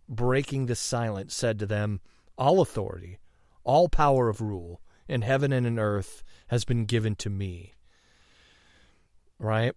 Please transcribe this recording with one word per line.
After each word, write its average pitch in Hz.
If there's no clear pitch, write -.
breaking 127
the 120
silence, 110
said 110
to 107
them, 104
"All 165
authority, 90
all 160
power 135
of 107
rule, 90
in 123
heaven 135
and 123
in 117
earth 104
has 120
been 117
given 110
to -
me." 92
Right? 110